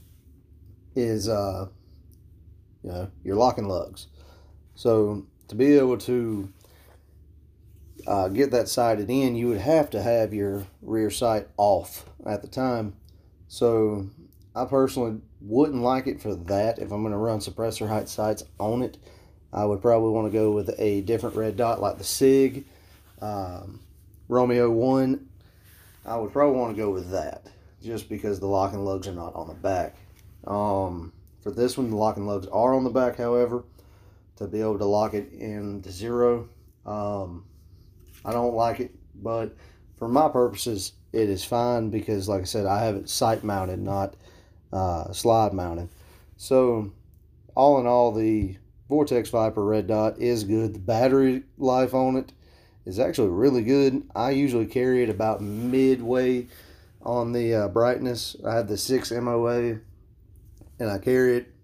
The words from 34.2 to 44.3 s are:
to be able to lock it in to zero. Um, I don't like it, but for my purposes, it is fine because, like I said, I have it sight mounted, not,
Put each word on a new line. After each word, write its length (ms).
to 100
be 140
able 180
to 60
lock 300
it 180
in 500
to 80
zero. 580
Um, 600
I 80
don't 220
like 260
it, 120
but 400
for 120
my 200
purposes, 640
it 180
is 140
fine 440
because, 400
like 140
I 20
said, 220
I 180
have 120
it 120
sight 360
mounted, 360
not, 360